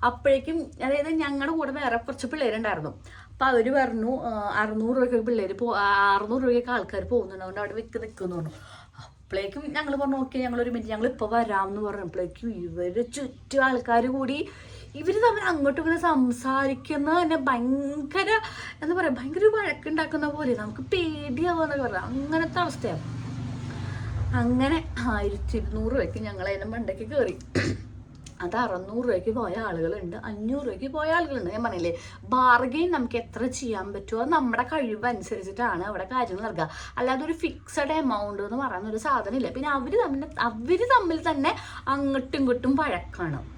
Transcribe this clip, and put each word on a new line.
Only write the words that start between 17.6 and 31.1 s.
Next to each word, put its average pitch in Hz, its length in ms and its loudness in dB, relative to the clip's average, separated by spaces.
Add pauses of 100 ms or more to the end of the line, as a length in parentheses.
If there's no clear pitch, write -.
എന്താ 320 120 2
പറയുക, 349 180 2
ഭയങ്കര 269 260 -4
ഒരു 403 80 8
വഴക്കുണ്ടാക്കുന്ന 311 840 2
പോലെ, 285 260 0
നമുക്ക് 214 260 -6
പേടിയാവുമെന്നൊക്കെ 302 1040 0
പറയാം, 190 200 -2
അങ്ങനത്തെ 285 540 0
അവസ്ഥയാണ്. 233 640 -2 (1120)
അങ്ങനെ 254 600 2
ആയിരത്തി 208 580 0
ഇരുന്നൂറ് 220 360 -2
രൂപയ്ക്ക് 254 260 0
ഞങ്ങൾ 202 300 -6
അതിൻ്റെ 196 180 -4
മണ്ടയ്ക്ക് 226 380 -4
കയറി. 233 340 0 (1040)
അത് 180 140 -2
അറുന്നൂറ് 214 480 -2
രൂപയ്ക്ക് 202 260 2
പോയ 220 280 -2
ആളുകളുണ്ട്, 180 580 -2
അഞ്ഞൂറ് 220 500 -4
രൂപയ്ക്ക് 220 220 -6
പോയ 311 240 0